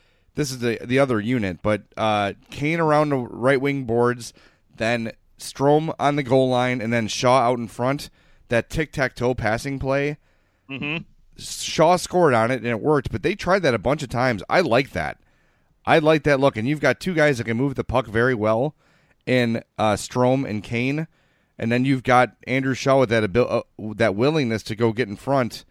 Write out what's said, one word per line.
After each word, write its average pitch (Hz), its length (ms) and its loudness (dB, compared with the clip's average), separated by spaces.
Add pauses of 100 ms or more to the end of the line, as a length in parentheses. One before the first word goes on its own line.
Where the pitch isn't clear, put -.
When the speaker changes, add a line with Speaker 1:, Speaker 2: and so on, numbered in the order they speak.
(340)
Speaker 1:
this 143 160 -4
is 131 80 -10
the, 117 260 -2
the 123 140 0
other 127 220 2
unit, 101 420 -2
but, 104 200 0 (140)
uh, 104 380 0 (160)
Kane 160 300 -4
around 151 300 2
the 139 60 0
right 123 440 0
wing 139 240 -4
boards, 120 480 0 (440)
then 113 360 -2 (260)
Strome 151 600 0
on 143 180 0
the 147 60 -2
goal 131 260 2
line, 123 320 0
and 113 120 -2
then 113 160 0
Shaw 127 320 2
out 120 180 2
in 117 100 -6
front, 131 420 -4 (380)
that 117 200 0
tic-tac-toe 131 640 -2
passing 120 440 -4
play. 139 400 -2 (500)
Speaker 2:
Mm-hmm. 143 360 -8 (340)
Speaker 1:
Shaw - 580 0
scored 170 380 2
on 113 160 2
it, 131 60 -2
and 110 100 -6
it 117 140 -2
worked, 147 300 0
but - 120 -6
they 208 120 0
tried 185 280 0
that 131 120 2
a 107 40 0
bunch 135 240 -2
of 120 80 -10
times. 120 400 -2
I 165 100 4
like 135 300 0
that. 78 280 -6 (680)
I 147 120 6
like 156 260 2
that 143 160 2
look, 135 160 2
and 110 120 -4
you've 151 120 -2
got 127 200 0
two 185 140 -4
guys 147 240 2
that 117 60 -6
can 113 120 -4
move 135 180 -2
the 120 100 -4
puck 117 220 -2
very 117 280 0
well 110 400 0 (520)
in, 120 360 0 (160)
uh, 107 160 2
Strome 127 540 0
and 104 140 -6
Kane, 135 440 -4 (520)
and 113 140 -2
then 123 120 2
you've 135 180 0
got 123 300 4 (140)
Andrew 131 280 -2
Shaw 135 260 2
with 120 100 4
that 113 140 4
abil-, 110 240 2 (300)
uh, 107 180 -10
that 104 180 2
willingness 123 500 0
to 107 120 -8
go 113 160 2
get 107 160 -2
in 104 80 -8
front 131 540 -2